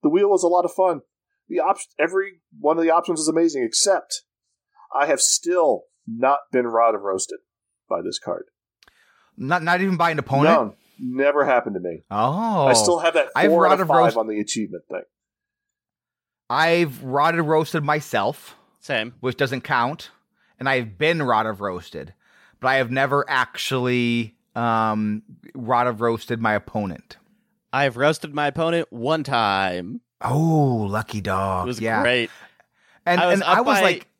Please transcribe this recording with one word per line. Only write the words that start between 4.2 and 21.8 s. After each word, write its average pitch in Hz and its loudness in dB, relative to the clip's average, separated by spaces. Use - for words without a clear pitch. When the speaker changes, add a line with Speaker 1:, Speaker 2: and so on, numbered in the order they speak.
Speaker 1:
I 143 0
have 139 0
still 165 0
not 127 0
been 123 0
Rod 113 2
of 98 -6
Roasted 95 -6
by 90 -4
this 90 -8
card. - -8
Speaker 2:
Not, 160 -2
not 175 0
even 190 0
by 170 2
an 151 -2
opponent? 139 4
Speaker 1:
No, 117 0
never 139 0
happened 120 0
to 92 -6
me. 85 -8
Speaker 2:
Oh. 151 0
Speaker 1:
I 131 6
still 113 4
have 165 2
that 147 2
Speaker 2:
I've 139 4
Speaker 1:
four 170 6
Speaker 2:
Rod 180 6
Speaker 1:
out - 6
of 190 0
Speaker 2:
of 170 -2
Speaker 1:
five 131 6
Speaker 2:
Roast- 113 2
Speaker 1:
on 113 -2
the 107 -2
achievement 101 -6
thing. 90 -10
Speaker 2:
I've 160 2
Rod 139 2
of 165 0
Roasted 156 0
myself. 139 -4
Speaker 3:
Same. 120 -6
Speaker 2:
Which 123 -4
doesn't 131 -2
count. 131 -2
And 127 -4
I've 120 -2
been 156 0
Rod 113 2
of 104 -6
Roasted. 90 -10